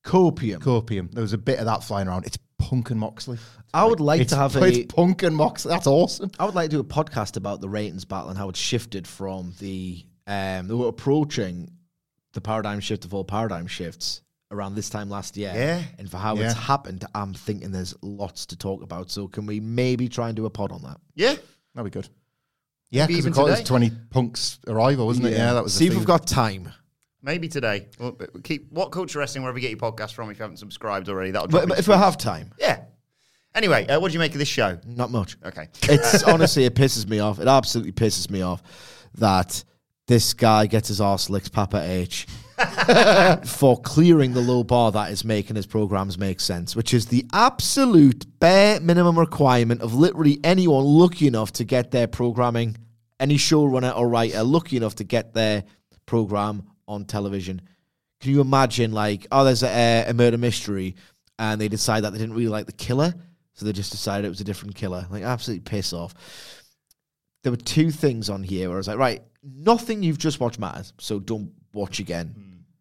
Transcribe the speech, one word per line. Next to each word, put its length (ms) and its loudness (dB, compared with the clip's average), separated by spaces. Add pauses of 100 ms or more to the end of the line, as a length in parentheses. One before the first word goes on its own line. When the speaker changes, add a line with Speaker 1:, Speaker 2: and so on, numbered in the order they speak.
Speaker 1:
Copium. 540 2
Speaker 2:
Copium. 520 -2
There 100 -8
was 120 -4
a 40 -2
bit 220 -2
of 60 -4
that 180 -2
flying 240 -4
around. 180 -4
It's 120 -8 (200)
Punk 340 -2
and 80 -2
Moxley. 380 -8 (360)
Speaker 1:
I 120 2
would 140 2
like 220 2
Speaker 2:
It's, 100 2
Speaker 1:
to 60 2
have 180 0
Speaker 2:
it's 220 6
Speaker 1:
a 80 -2
Speaker 2:
Punk 380 2
and 120 2
Moxley. 340 0
That's 180 -2
awesome. 520 2
Speaker 1:
I 60 0
would 100 -6
like 140 -2
to 80 -2
do 20 0
a 40 -2
podcast 520 -4
about 260 -6
the 80 -10
ratings 360 -8
battle 240 -10
and 80 -10
how 120 -8
it 60 -12
shifted 520 -6
from 520 -10
the, 460 -10 (200)
um, 440 -6
they 40 -4
were 140 -2
approaching 840 -2 (640)
the 80 -10
paradigm 380 -6
shift 240 -6
of 100 -14
all 120 -6
paradigm 420 -6
shifts 540 -10 (280)
around 260 -10
this 140 -8
time 200 -10
last 260 -12
year. 180 -8
Speaker 3:
Yeah. 280 -4 (180)
Speaker 1:
And 100 -16
for 80 -14
how 200 -4
Speaker 2:
Yeah. 80 -2
Speaker 1:
it's 80 -2
happened, 500 -4 (100)
I'm 200 -8
thinking 380 -8
there's 300 -8
lots 460 -12
to 80 -16
talk 260 -8
about. 300 -14
So 160 -10
can 180 -10
we 140 -6
maybe 480 -2
try 220 -6
and 80 -6
do 80 -4
a 40 -4
pod 220 -6
on 120 -14
that? 140 -18 (180)
Speaker 3:
Yeah. 200 0 (400)
Speaker 2:
That'd 160 -8
be 80 -10
good. 80 -12 (840)
Yeah, 140 2
Speaker 3:
Maybe 120 0
Speaker 2:
'cause 40 2
Speaker 3:
even 140 0
Speaker 2:
of 20 -2
course 140 4
Speaker 3:
today. 100 2
Speaker 2:
it's 80 -8
twenty 240 4 (200)
Punk's 540 -2
arrival, 420 2
wasn't 200 0
it? 40 2
Speaker 1:
Yeah. 60 0 (100)
Speaker 2:
Yeah, 80 2
that 100 0
was 80 -4
the 60 -2
Speaker 1:
See 80 6
if 40 2
Speaker 2:
thing. 80 0
Speaker 1:
we've 80 -2
got 180 4
time. 460 -2 (500)
Speaker 3:
Maybe 280 -6
today. 380 -4 (120)
Well, 180 -10 (280)
keep 260 -8
What 220 -4
Culture 260 -8
Wrestling, 240 -6
wherever 160 -8
you 80 -4
get 40 -4
your 200 -6
podcast 220 -12
from, 160 -12
if 80 -16
you 60 -12
haven't 140 -14
subscribed 520 -8
already. 220 -4
That'll 180 -2
Speaker 1:
But, 20 2
Speaker 3:
drop 160 4
Speaker 1:
but 120 0
Speaker 3:
into 20 -
Speaker 1:
if 80 0
we 60 8
Speaker 3:
the 20 6
Speaker 1:
have 200 4
time. 400 -8
Speaker 3:
Yeah. 260 -2 (720)
Anyway, 340 2
uh, 120 2
what 100 0
do 40 -2
you 60 -2
make 120 0
of 80 -8
this 80 0
show? 380 0
Speaker 1:
Not 260 -6
much. 240 -4 (100)
Speaker 3:
Okay. 220 -14 (160)
Speaker 1:
It's 400 4
Speaker 3:
<laughs> 0 -
Speaker 1:
honestly, 400 6
it 120 2
pisses 340 2
me 100 0
off. 220 0
It 80 2
absolutely 420 2
pisses 380 -2
me 120 -4
off 220 -4 (520)
that 460 2 (460)
this 260 4
guy 340 4
gets 200 0
his 140 -4
arse 280 0
licked, 220 -4
Papa 320 -2
H, 420 -4 (320)
<laughs> 880 4
for 360 4
clearing 520 6
the 80 2
low 220 2
bar 280 4
that 200 -2
is 120 -6
making 320 -2
his 120 -4
programs 500 -2
make 220 -4
sense, 360 -6
which 180 0
is 120 2
the 280 0
absolute 920 4 (140)
bare 400 6
minimum 400 4
requirement 640 2
of 120 -4
literally 500 4
anyone 400 4
lucky 440 6
enough 260 0
to 100 -6
get 280 0
their 160 2
programming, 720 -2 (420)
any 160 2
showrunner 600 2
or 140 2
writer 340 0
lucky 340 0
enough 180 -2
to 80 -10
get 300 -4
their 300 0 (420)
program 580 -2 (240)
on 180 -10
television. 560 -6 (600)
Can 100 -2
you 100 4
imagine, 500 2
like, 400 -2
oh, 120 4
there's 200 4
a, 440 2
a 60 -2
murder 260 4
mystery, 560 -4 (420)
and 240 -2
they 60 -2
decide 360 0
that 100 -4
they 40 -10
didn't 180 -6
really 120 -2
like 180 -4
the 60 -16
killer, 420 -2 (400)
so 120 -14
they 60 -2
just 200 -8
decided 340 -6
it 40 -6
was 120 -12
a 40 -8
different 280 -10
killer. 380 -8
Like, 100 -10
absolutely 480 -8
piss 240 -6
off. 220 -12 (1300)
There 80 -2
were 60 -4
two 340 2
things 400 -2
on 120 -6
here 260 -4
where 80 -4
I 20 -4
was 80 -6
like, 100 -6
"Right, 240 0 (220)
nothing 580 0
you've 160 2
just 220 -2
watched 200 -2
matters, 400 -10
so 200 -6
don't 320 -8 (220)
watch 260 -6
again." 360 -6
Speaker 3:
Hmm. 80 -20 (380)